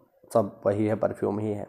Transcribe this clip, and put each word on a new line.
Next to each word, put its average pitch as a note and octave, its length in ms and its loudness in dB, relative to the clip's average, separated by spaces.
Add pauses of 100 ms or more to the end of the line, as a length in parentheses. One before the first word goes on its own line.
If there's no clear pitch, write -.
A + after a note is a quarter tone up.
(340)
सब G#2 320 0
वही G#2 200 2
है, A2 80 2
परफ्यूम G2+ 440 -2
ही G#2+ 140 -2
है। G2+ 160 -6